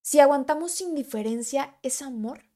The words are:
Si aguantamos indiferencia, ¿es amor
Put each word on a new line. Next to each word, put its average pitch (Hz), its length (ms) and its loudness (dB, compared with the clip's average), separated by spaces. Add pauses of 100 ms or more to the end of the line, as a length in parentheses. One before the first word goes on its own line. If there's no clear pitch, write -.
Si - 180 4
aguantamos 302 640 4
indiferencia, 247 1000 -6
¿es 262 180 -6
amor 247 440 -10 (100)